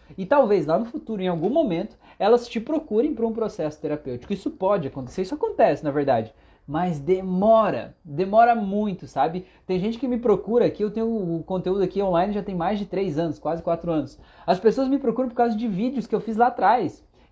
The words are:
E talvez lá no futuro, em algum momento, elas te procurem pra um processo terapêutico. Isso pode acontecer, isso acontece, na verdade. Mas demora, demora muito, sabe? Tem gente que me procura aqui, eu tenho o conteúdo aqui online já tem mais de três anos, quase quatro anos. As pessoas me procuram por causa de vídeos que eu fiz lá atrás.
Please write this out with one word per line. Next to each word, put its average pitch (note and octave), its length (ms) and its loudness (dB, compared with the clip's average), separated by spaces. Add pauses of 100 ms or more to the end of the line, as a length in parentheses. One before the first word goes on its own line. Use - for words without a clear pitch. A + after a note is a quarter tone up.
(180)
E F#3 80 -6
talvez G#3 400 4
lá D#3+ 120 2
no A#3 60 -4
futuro, A3 380 -8
em F#3 60 0
algum F3 220 0
momento, A3 460 -2 (220)
elas A#3+ 280 2
te - 140 -6
procurem D4 540 -2
pra A3+ 120 -2
um A3+ 60 -4
processo G#3+ 480 -6
terapêutico. D3+ 540 -6
Isso F#3+ 160 -6
pode F#3+ 380 0
acontecer, C3+ 340 -6
isso F#3+ 120 -8
acontece, D4+ 480 2
na D3+ 80 -2
verdade. C3+ 440 0 (320)
Mas D#3+ 320 -2
demora, F#3 1040 2
demora G3 520 4
muito, G#3 520 -2
sabe? C#3+ 380 -2 (220)
Tem F#3 120 0
gente A3+ 200 -2
que C4 100 -4
me A#3+ 100 -2
procura A3+ 460 2
aqui, D#3+ 180 -2
eu G#3 80 0
tenho A3+ 160 -4
o F3+ 380 -4
conteúdo F#3 380 -2
aqui F#3+ 200 -2
online F#3+ 300 2
já G3+ 100 -4
tem G3 120 -8
mais F#3 240 -2
de G3+ 80 -6
três F3+ 320 -4
anos, E3 200 -2
quase E3 240 -4
quatro E3+ 300 -2
anos. D3 260 -4 (280)
As F3+ 120 2
pessoas A#3+ 300 2
me C#4 100 2
procuram B3 300 -2
por A#3 80 -12
causa A#3+ 180 2
de A3+ 140 -4
vídeos A3+ 380 -2
que - 80 -4
eu G#3 60 0
fiz A3 160 -6
lá A#3 100 6
atrás. A3+ 580 2 (280)